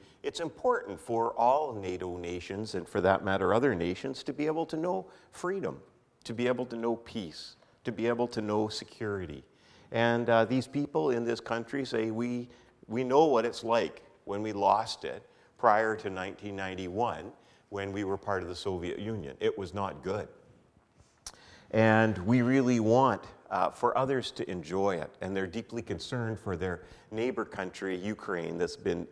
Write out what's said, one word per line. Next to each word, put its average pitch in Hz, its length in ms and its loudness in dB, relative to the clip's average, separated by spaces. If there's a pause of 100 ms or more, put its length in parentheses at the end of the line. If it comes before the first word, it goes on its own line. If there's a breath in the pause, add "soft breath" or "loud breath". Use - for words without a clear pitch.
(240 loud breath)
it's 139 160 -6
important 170 600 -2
for 113 340 0
all 131 400 4
nato 90 440 -4
nations, 90 560 -6
and 87 160 -6
for 101 100 -2
that 95 240 6
matter 95 300 2
other 120 220 4
nations, 92 480 -4
to 143 100 -4
be 147 140 -2
able 156 180 -2
to 160 120 -6
know 180 280 -4 (260 loud breath)
freedom, 175 480 -6 (440)
to 117 100 -10
be 120 140 0
able 123 180 0
to 120 100 -8
know 117 200 0
peace, - 600 -10 (280 soft breath)
to 127 80 -4
be 110 160 0
able 120 200 2
to 117 140 -4
know 107 260 2
security. 95 760 -8 (480 loud breath)
And, 117 360 2
uh, 113 180 8
these 123 200 2
people 147 460 0
in 120 120 0
this 117 160 0
country 117 460 -4
say, 113 240 -2
"We, 120 400 -4 (380 loud breath)
we 117 160 -2
know 135 220 8
what 120 200 6
it's 113 180 -4
like 113 380 2 (240)
when 101 160 -2
we 110 100 -2
lost 101 540 4
it 69 180 -8 (340 soft breath)
prior 110 380 6
to 107 140 -6
nineteen 95 440 -6
ninety-one, 95 760 -4 (380 soft breath)
when 98 240 -4
we 101 100 -4
were 95 140 -2
part 95 260 -4
of 85 60 -8
the 90 60 -8
Soviet 90 440 -6
Union. 98 400 -8
It 107 180 0
was 92 160 -8
not 95 300 -6
good." 95 240 -4 (1400 loud breath)
And 110 480 6
we 117 220 4
really 123 400 4
want, 113 420 4 (260)
uh, 92 200 0
for - 280 0
others 131 340 0
to - 200 -6
enjoy 92 460 0
it, 71 240 -6
and 95 120 -4
they're 95 140 -2
deeply 113 340 -8
concerned 110 600 -6
for 95 160 -4
their 87 260 -4 (260 loud breath)
neighbor 110 360 -2
country, 95 500 -6
Ukraine, 90 640 -4
that's 85 180 -2
been 87 360 -2